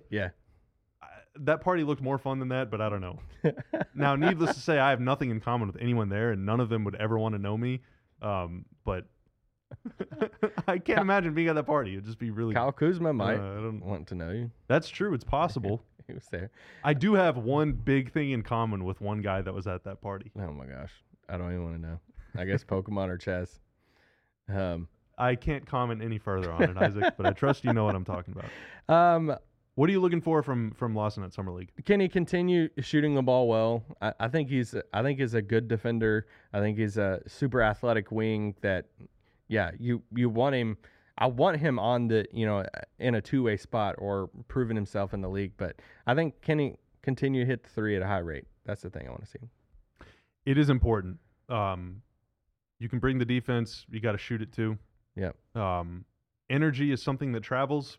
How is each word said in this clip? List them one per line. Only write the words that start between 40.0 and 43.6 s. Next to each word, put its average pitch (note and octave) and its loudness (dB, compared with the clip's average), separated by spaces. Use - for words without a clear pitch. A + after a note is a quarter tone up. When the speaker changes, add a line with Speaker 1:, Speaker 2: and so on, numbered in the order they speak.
Speaker 1:
you A#2+ 4
want B2+ 2
him. A2+ 0
I B2 4
want D3 2
him C#3+ 2
on A#2+ 2
the, A2 4
you A2+ -2
know, G2+ 0
in A#2+ 2
a G#2 0
two-way A#2+ 2
spot G#2 -2